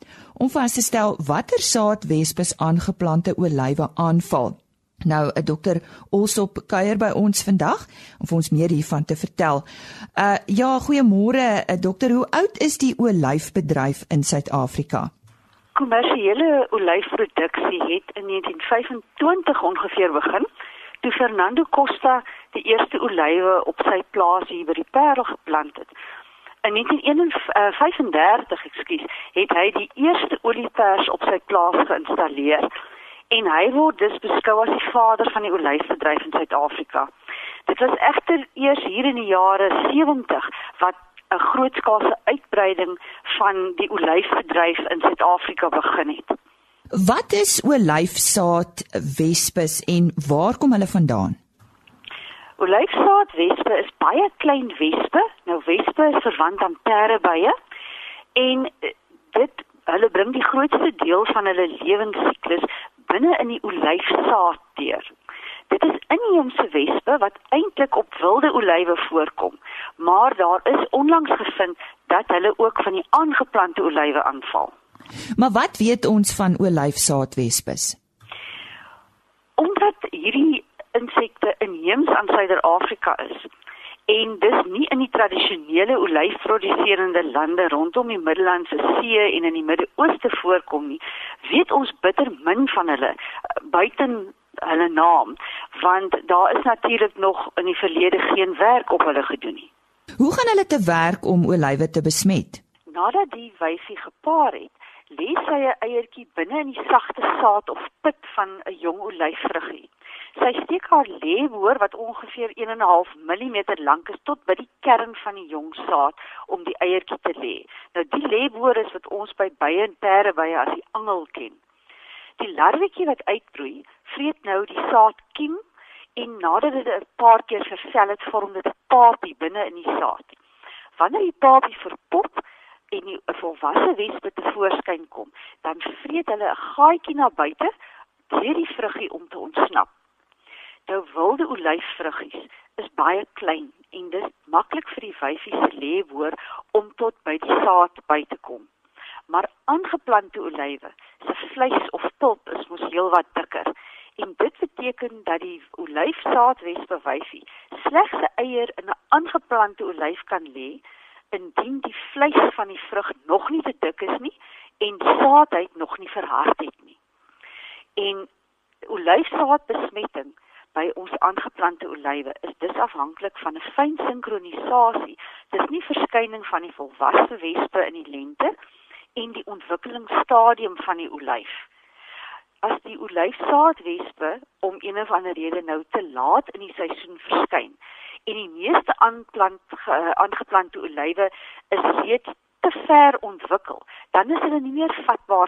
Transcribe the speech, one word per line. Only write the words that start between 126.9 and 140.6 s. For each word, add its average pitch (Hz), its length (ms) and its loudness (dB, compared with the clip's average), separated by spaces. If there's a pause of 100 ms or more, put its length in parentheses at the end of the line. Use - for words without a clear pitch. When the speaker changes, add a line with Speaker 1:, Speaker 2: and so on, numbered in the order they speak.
Speaker 2:
paar 233 300 8
keer 202 200 -6
vervel 202 420 0
het, 208 160 -6
vorm 202 300 -4
dit 185 120 -10
'n - 100 -4 (120)
papie 233 500 6
binne 180 280 -4
in 127 100 -10
die - 240 -6
saad. - 260 -4 (720)
Wanneer 262 240 2
die 359 180 -4
papie 269 380 6
verpop - 640 -4 (500)
en 190 160 -8
die, 190 200 -12
'n - 80 -6
volwasse 165 640 0
wespe 392 380 -8
tevoorskyn - 760 -4
kom, - 240 -16 (300)
dan 165 160 -6
vreet 302 500 -8
hulle 214 240 -2
'n - 40 -2
gaatjie 311 600 2
na 269 140 2
buite 156 420 -2 (560)
deur 269 260 -2
die 339 220 -4
vruggie 220 360 -8
om 170 160 -16
te - 100 -18
ontsnap. 202 520 0 (960)